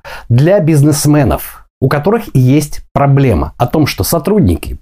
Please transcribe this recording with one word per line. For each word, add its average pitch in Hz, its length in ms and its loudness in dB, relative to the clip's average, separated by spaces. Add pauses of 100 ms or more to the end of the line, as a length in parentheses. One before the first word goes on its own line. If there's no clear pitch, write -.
(300)
для 156 300 4
бизнесменов, 147 1080 0 (140)
у 135 60 0
которых 185 480 -2
и 135 40 4
есть 139 420 0 (120)
проблема 139 640 0
о 120 100 -2
том, - 180 0
что - 180 -6
сотрудники, 165 800 -2